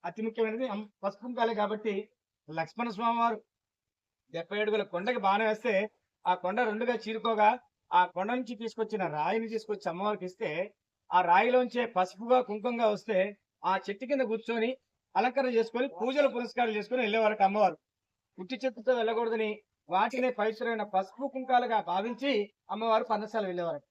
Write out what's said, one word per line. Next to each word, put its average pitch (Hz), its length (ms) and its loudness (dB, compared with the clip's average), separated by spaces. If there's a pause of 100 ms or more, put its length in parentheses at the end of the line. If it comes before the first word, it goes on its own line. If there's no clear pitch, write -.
అతి 175 180 -10
ముఖ్యమైనది 226 480 -2
అమ్-, 214 100 -6 (200)
పసుపు 196 220 -6
కుంకాలే 233 360 0
కాబట్టి 208 320 -2 (640)
లక్ష్మణ 220 380 -6
స్వామి 233 260 0
వారు 233 160 0 (960)
డెబ్బై 170 280 -6
అడుగుల 214 200 0 (100)
కొండకి 208 340 -2
బాణం 202 240 4
వేస్తే 214 220 -2 (580)
ఆ - 20 4 (100)
కొండ 196 180 -2 (100)
రెండుగా 233 240 -2 (100)
చీరుకోగా 214 440 2 (500)
ఆ 180 40 8 (120)
కొండ 190 240 -2
నుంచి 247 220 -8
తీసుకొచ్చిన 220 420 -4 (140)
రాయిని 202 360 0
తీసుకొచ్చి 214 400 -6
అమ్మవారికి 196 380 -4
ఇస్తే 185 200 -6 (680)
ఆ 180 40 8 (100)
రాయిలోంచే 240 540 4 (120)
పసుపుగా 226 420 2 (100)
కుంకుమగా 226 460 0
వస్తే 196 240 -2 (520)
ఆ - 20 4 (140)
చెట్టు 202 240 -8
కింద 269 220 2
కూర్చొని 226 380 -2 (480)
అలంకరణ 254 380 2
చేసుకొని 226 300 0 (140)
పూజలు 269 340 2
పురస్కారాలు 240 440 -2
చేసుకొని 247 260 -2
వెళ్ళేవారట 214 440 2
అమ్మవారు. 196 280 4 (680)
ఉట్టి 214 200 -8
చేతులతో 254 380 0
వెళ్ళకూడదని 226 500 0 (440)
వాటినే 247 440 2
పవిత్రమైన 220 460 -2 (100)
పసుపు 196 400 -2
కుంకాలుగా 247 440 2 (120)
భావించి 233 420 -2 (420)
అమ్మవారు 226 360 2
పర్ణశాల 214 400 -2
వెళ్ళేవారట. 170 400 -4